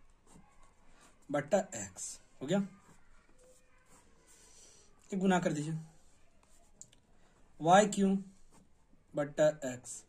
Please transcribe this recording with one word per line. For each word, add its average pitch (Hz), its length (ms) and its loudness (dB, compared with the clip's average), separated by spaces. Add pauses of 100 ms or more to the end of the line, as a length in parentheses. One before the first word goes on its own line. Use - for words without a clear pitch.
(1300)
बट्टा 143 300 0 (180)
X - 420 -14 (240)
हो 131 40 -8
गया, 180 120 0 (2500)
ये 196 80 -4
गुना 185 220 4
कर 175 120 -2
दीजिए, 151 260 -6 (1800)
वाई 185 280 6
क्यों 196 280 0 (1000)
बट्टा 147 300 2 (180)
एक्स 123 260 -12 (160)